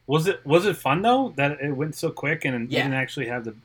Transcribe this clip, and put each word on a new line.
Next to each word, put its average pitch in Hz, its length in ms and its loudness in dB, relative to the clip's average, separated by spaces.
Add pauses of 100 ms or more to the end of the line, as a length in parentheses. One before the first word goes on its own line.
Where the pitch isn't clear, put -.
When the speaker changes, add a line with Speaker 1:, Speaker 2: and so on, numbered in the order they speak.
Speaker 1:
Was 160 220 2
it, - 180 -2
was 170 200 6
it 190 120 2
fun, 151 240 0
though, 240 360 2
that 143 240 0
it 147 100 -2
went 143 240 -4
so 160 160 -4
quick 151 340 -4
and 123 260 -4
Speaker 2:
Yeah. 131 80 0
Speaker 1:
you 131 40 0
didn't 135 160 0
actually 127 280 -4
have 120 180 -6
the, 113 200 -10